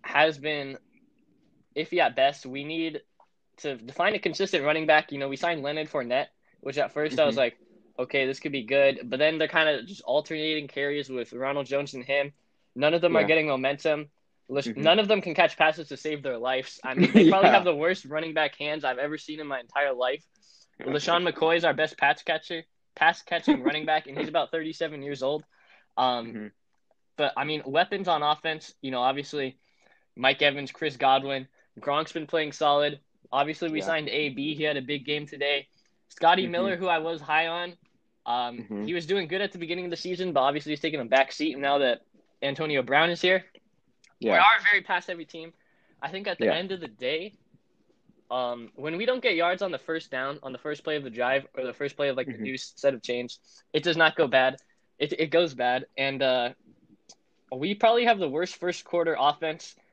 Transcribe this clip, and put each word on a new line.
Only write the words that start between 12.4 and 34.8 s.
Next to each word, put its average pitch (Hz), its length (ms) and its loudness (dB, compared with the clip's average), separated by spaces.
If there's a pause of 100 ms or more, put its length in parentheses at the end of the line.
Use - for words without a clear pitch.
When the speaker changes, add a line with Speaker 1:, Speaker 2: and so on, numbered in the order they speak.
Speaker 1:
None 147 180 2
of 170 80 2
them 165 160 4
are 156 40 6
Speaker 2:
Yeah. 151 60 2
Speaker 1:
getting 156 200 4
momentum. 147 640 -2 (380)
Lish-, 135 200 -4
Speaker 2:
Mm-hmm. 117 140 -6
Speaker 1:
none 165 180 6
of 208 80 0
them 202 140 4
can 170 120 -6
catch 165 240 4
passes 156 320 2
to 139 80 -10
save 151 260 -6
their 131 140 -4
lives. 127 460 -4
I 131 100 -6
Speaker 2:
<laughs> - 20 -4
Speaker 1:
mean, - 160 4
they 190 180 10
probably 190 200 6
Speaker 2:
Yeah. - 60 8
Speaker 1:
have 185 100 6
the 170 100 2
worst 156 300 -2
running 156 280 -6
back 151 240 0
hands 151 260 -6
I've 131 140 -2
ever 147 200 -4
seen 151 220 -12
in 151 80 -10
my 135 120 -6
entire 139 340 -2
life. 127 300 -2 (300)
Speaker 2:
<laughs> - 280 -20
Speaker 1:
LaShawn 165 480 0
McCoy 165 280 2
is 170 80 0
our 147 80 4
best 156 240 -2
pass 147 260 2
catcher, 160 400 -6 (320)
pass 160 260 2
catching 214 420 0
running 285 220 0
back, 311 220 4
and - 100 -10
he's - 100 -4
about 156 240 0
thirty-seven 160 520 -6
years 143 200 -8
old. 151 220 -2 (500)
Um, 123 320 2
Speaker 2:
Mm-hmm. 107 200 -12 (720)
Speaker 1:
but, 147 200 0
I 135 80 -2
mean, 151 200 -4
weapons 180 420 0
on 156 160 2
offense, 156 580 -2
you 135 100 -8
know, 123 100 -2
obviously 135 560 -2 (580)
Mike 135 260 2
Evans, 143 300 0
Chris 143 260 -6
Godwin, 135 500 2 (320)
Gronk's 147 320 -2
been 156 160 -8
playing 156 240 -2
solid. 147 480 2 (320)
Obviously, 147 380 -2
we 156 100 -4
Speaker 2:
Yeah. 143 60 -4
Speaker 1:
signed 156 240 -2
A 143 200 -2
B. 143 260 -6
He 151 80 -4
had 151 120 0
a 139 60 -4